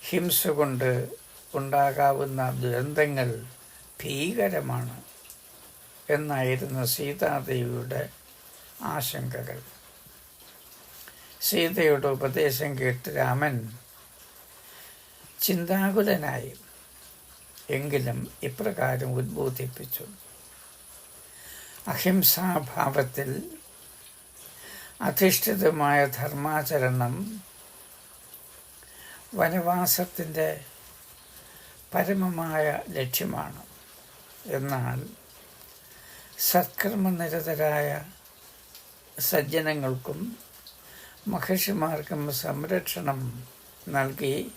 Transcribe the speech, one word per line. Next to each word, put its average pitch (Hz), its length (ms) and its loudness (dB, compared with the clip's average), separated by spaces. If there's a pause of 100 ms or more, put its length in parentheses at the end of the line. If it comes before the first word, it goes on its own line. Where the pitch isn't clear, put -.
ഹിംസ 180 320 2 (180)
കൊണ്ട് 131 320 4 (680)
ഉണ്ടാകാവുന്ന 139 800 4 (220)
ദുരന്തങ്ങൾ 135 680 2 (720)
ഭീകരമാണ്" 131 960 -2 (1200)
എന്നായിരുന്നു 131 680 0 (120)
സീതാദേവിയുടെ 135 1080 -2 (920)
ആശങ്കകൾ. 127 640 -6 (1900)
സീതയുടെ 165 680 4
ഉപദേശം 139 640 2
കേട്ട് 127 300 0 (100)
രാമൻ 131 360 2 (1900)
ചിന്താകുലനായി. 190 1080 2 (1200)
എങ്കിലും 135 420 -2 (300)
ഇപ്രകാരം 131 640 -2 (100)
ഉദ്ബോധിപ്പിച്ചു. 131 840 -4 (1900)
അഹിംസാഭാവത്തിൽ 147 1400 2 (1800)
അധിഷ്ഠിതമായ 160 880 6 (200)
ധർമാചരണം 139 960 2 (2250)
വനവാസത്തിൻ്റെ 175 1080 2 (1400)
പരമമായ 175 720 2 (300)
ലക്ഷ്യമാണ്. - 640 -4 (960)
എന്നാൽ 127 400 -2 (1500)
സത്കർമ്മനിരതരായ 165 1400 2 (1400)
സജ്ജനങ്ങൾക്കും 147 880 0 (1120)
മഹർഷിമാർക്കും 160 880 0 (200)
സംരക്ഷണം 156 800 -2 (760)
നൽകി 135 420 0 (200)